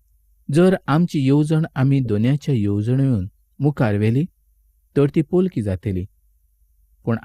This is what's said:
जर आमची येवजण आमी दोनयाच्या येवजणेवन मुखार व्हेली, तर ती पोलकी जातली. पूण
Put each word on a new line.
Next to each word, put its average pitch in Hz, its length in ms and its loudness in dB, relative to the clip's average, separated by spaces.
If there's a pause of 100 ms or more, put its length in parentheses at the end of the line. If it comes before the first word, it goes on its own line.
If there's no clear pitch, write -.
(520)
जर 180 240 4 (100)
आमची 151 380 0
येवजण 151 500 2
आमी 139 260 2
दोनयाच्या 123 540 -2
येवजणेवन 107 720 0 (320)
मुखार 135 380 0
व्हेली, 113 280 0 (720)
तर 143 180 4
ती 165 80 2
पोलकी 180 400 -2
जातली. 92 420 -4 (1000)
पूण 117 200 -2